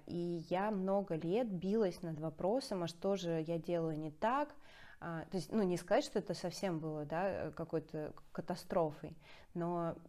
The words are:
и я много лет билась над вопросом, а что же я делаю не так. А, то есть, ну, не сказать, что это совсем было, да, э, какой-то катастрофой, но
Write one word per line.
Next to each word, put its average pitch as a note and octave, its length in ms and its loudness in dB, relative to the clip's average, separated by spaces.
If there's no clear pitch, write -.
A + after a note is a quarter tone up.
и E3+ 420 -2
я G3 220 2
много G3 460 2
лет F3+ 320 2
билась G3 540 2
над D#3+ 180 -4
вопросом, F3+ 600 0
а E3+ 40 0
что F#3+ 300 0
же E3+ 300 2
я E3+ 120 2
делаю E3 400 2
не D#3 120 -2
так. C4+ 440 0
А, E3 280 -4
то F#3+ 80 0
есть, F3+ 120 -4
ну, A3 120 4
не F3+ 160 4
сказать, A3 260 4
что - 140 0
это F#3 160 -2
совсем F3 440 -2
было, D3+ 280 -4
да, E3 220 0
э, D#3 240 -2
какой-то D#3 600 -4
катастрофой, D#3+ 840 0
но E3+ 400 0